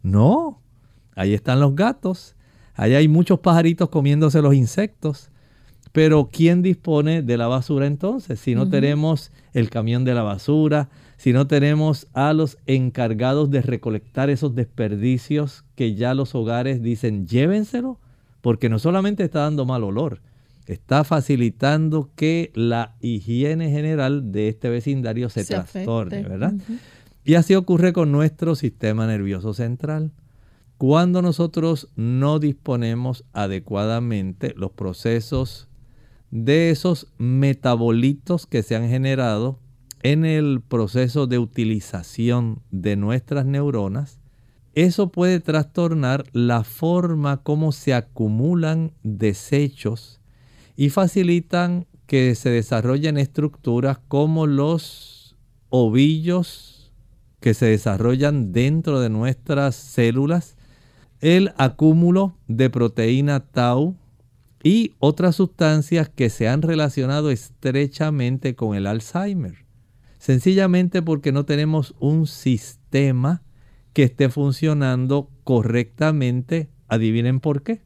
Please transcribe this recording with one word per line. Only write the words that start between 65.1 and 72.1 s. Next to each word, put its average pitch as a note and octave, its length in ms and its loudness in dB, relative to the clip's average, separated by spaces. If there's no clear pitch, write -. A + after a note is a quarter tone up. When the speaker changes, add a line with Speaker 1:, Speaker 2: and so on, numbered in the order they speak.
Speaker 1:
sustancias D#3 720 0
que B2 200 0
se G#2+ 180 -2
han C3+ 140 0
relacionado D3+ 720 -2
estrechamente C3+ 1200 -4
con G#2+ 200 -4
el G2 120 -2
Alzheimer. C#3+ 800 -6
Sencillamente F3+ 840 2
porque D#3 300 -2
no C#3 140 0
tenemos D3+ 540 -2
un D3+ 280 0